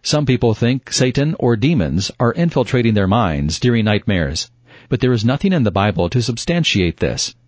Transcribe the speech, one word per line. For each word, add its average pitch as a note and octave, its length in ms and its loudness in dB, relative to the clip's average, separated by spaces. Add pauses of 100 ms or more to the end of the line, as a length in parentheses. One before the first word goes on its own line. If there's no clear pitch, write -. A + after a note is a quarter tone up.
Some D3+ 260 -2
people A#2+ 280 2
think B2 380 -2
Satan C#3 480 0
or A#2+ 160 2
demons G2+ 640 0
are A#2+ 100 2
infiltrating B2+ 640 0
their G2 140 2
minds E2 500 0
during A#2 260 2
nightmares, F#2+ 640 -2 (400)
but A#2+ 120 -2
there B2+ 120 2
is G#2+ 120 0
nothing C#3+ 280 0
in D3+ 120 2
the G2+ 80 0
Bible F#2 380 0
to B2 120 0
substantiate A#2 760 -2
this. - 360 -4 (140)